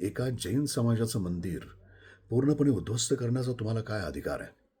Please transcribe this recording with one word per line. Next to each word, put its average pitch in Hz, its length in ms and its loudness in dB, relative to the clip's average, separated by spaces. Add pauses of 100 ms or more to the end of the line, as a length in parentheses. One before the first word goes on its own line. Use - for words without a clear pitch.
एका 117 280 -2
जैन 120 360 -2
समाजाचं 117 540 2
मंदिर 90 400 -2 (720)
पूर्णपणे 143 400 4
उद्ध्वस्त 113 500 2
करण्याचा 123 320 0
तुम्हाला 113 300 -2
काय 107 200 -4
अधिकार 71 380 -4
आहे? - 100 -10 (320)